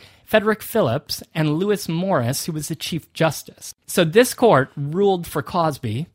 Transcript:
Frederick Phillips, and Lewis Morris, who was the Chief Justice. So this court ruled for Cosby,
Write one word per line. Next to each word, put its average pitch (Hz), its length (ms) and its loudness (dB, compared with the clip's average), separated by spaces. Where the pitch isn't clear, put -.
Frederick 214 400 0
Phillips, - 580 -2
and 156 240 0
Lewis 196 280 -2
Morris, 160 580 0
who 175 80 -6
was 151 160 -8
the 165 60 -6
Chief - 380 -8
Justice. - 640 -4
So - 180 2
this 160 300 4
court 151 420 4
ruled 175 520 0
for 151 160 -4
Cosby, 151 720 -4